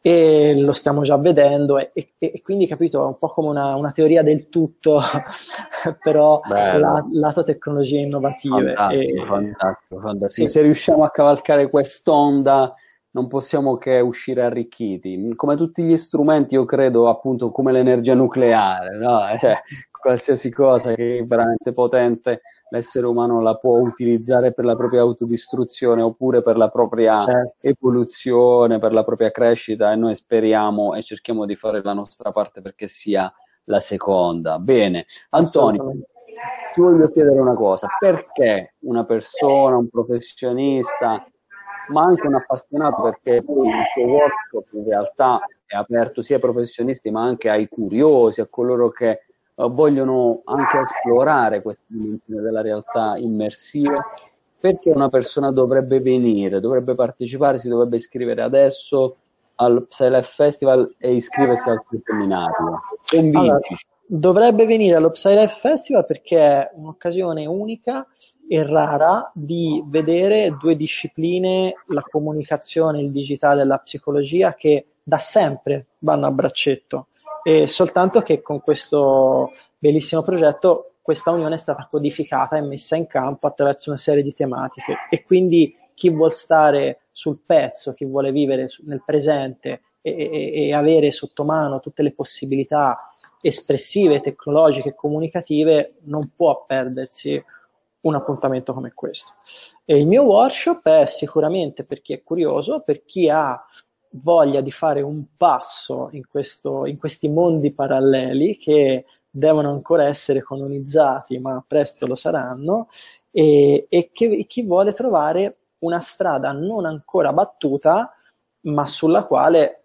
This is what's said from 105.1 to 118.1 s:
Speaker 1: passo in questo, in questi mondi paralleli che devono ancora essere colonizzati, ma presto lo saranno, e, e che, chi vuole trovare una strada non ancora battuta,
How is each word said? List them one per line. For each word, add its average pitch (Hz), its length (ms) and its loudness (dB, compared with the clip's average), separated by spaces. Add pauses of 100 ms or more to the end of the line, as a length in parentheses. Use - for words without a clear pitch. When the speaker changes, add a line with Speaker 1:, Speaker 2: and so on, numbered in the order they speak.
Speaker 1:
passo 131 760 -2
in 139 140 -16
questo, 139 600 -8
in 143 120 -8
questi 151 300 -6
mondi 156 440 0
paralleli 135 840 0
che 139 480 2 (240)
devono 147 420 0
ancora 143 360 0
essere 143 360 -2
colonizzati, 139 960 -2
ma 127 280 -8
presto 147 400 -2
lo 127 80 -4
saranno, 147 720 -6 (420)
e, 147 580 4
e 175 240 0
che, 220 340 -2
chi - 160 -8
vuole 196 300 2
trovare 190 640 -2 (240)
una 170 200 -4
strada 143 520 -4
non 180 340 -6
ancora 156 460 -2
battuta, 165 800 0 (500)